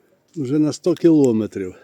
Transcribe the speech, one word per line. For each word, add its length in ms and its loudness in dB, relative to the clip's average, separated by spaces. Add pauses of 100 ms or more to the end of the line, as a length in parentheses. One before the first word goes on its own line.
(360)
вже 220 -4
на 140 0
сто 220 -4
кілометрів. 880 0